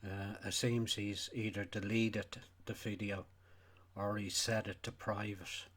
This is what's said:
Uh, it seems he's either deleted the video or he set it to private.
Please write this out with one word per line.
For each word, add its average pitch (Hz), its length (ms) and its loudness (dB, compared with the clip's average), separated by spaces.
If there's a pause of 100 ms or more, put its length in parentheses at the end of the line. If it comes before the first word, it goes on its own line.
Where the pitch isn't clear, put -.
Uh, 98 300 -2 (120)
it 98 60 -2
seems 117 420 4
he's 101 380 -2
either 101 320 0
deleted 107 760 2 (240)
the - 80 -4
video 101 520 -2 (720)
or 104 220 2
he 101 120 0
set 110 380 2
it 95 160 -6
to - 80 -4
private. 101 760 -4 (120)